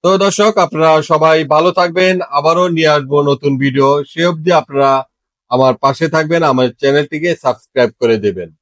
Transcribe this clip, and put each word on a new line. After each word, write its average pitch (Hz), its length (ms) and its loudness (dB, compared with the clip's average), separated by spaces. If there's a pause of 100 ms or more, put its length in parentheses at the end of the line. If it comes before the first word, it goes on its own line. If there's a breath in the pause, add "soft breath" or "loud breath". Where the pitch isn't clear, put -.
তো 175 140 2
দর্শক, 208 400 0
আপনারা 160 440 2
সবাই 160 420 2
ভালো 156 280 2
থাকবেন, 185 500 0
আবারও 160 460 0
নিয়ে 160 280 0
আসবো 143 260 -2
নতুন 139 360 -2
ভিডিও। 139 460 0
সে 160 220 -10
অবধি 165 260 -2
আপনারা 139 400 0 (580)
আমার 127 260 2
পাশে 139 340 -2
থাকবেন, 160 340 0
আমার 127 260 0
চ্যানেলটিকে 147 680 -2
সাবস্ক্রাইব - 640 -2
করে 113 180 0
দেবেন। 92 320 -6 (120)